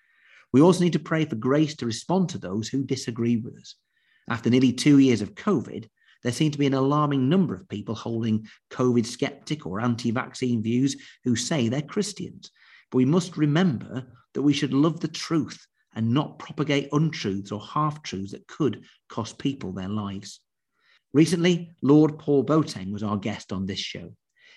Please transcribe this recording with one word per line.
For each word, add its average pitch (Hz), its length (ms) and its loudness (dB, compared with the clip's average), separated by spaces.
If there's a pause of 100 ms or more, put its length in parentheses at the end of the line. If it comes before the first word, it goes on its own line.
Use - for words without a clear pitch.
(520)
We 127 80 8
also 175 240 6
need 175 80 2
to 165 80 0
pray 160 240 -2
for 147 100 -4
grace 139 420 0
to 120 100 -6
respond 165 420 -2
to - 100 -8
those 101 300 -6
who 135 160 -2
disagree 117 540 -2
with 120 200 -8
us. - 160 -20 (540)
After 117 220 0
nearly 127 220 6
two 143 260 6
years 123 220 6
of 101 140 -6
covid, 127 540 -4 (360)
there 123 80 -2
seem 156 180 2
to 143 80 -8
be 143 80 2
an 135 80 2
alarming 139 540 2
number 160 260 2
of - 140 -14
people 104 260 -8
holding 113 500 -2 (260)
covid 123 360 2
skeptic - 580 -6
or 92 160 -6
anti-vaccine 120 800 -2
views 120 360 0 (260)
who 120 140 0
say 123 320 -2
they're 131 120 -2
Christians. - 680 -8 (400)
But 123 60 -2
we 127 80 4
must 175 320 2
remember 147 680 0 (300)
that 131 80 -2
we 143 100 4
should 139 220 -2
love 160 240 2
the 165 80 -6
truth - 580 -4 (300)
and 113 180 -2
not 151 280 -2
propagate 143 500 -2
untruths 113 640 -2
or 104 80 -8
half-truths 147 720 -6
that - 160 -20
could - 360 -2 (240)
cost - 300 -10
people 117 340 -6
their 95 160 -8
lives. 101 520 -8 (720)
Recently, 170 600 2 (100)
Lord 151 360 6
Paul 143 260 2
Boateng 110 480 0
was 104 120 -6
our 104 120 -2
guest 101 360 -6
on 95 140 -4
this 95 120 -6
show. 87 340 -12 (440)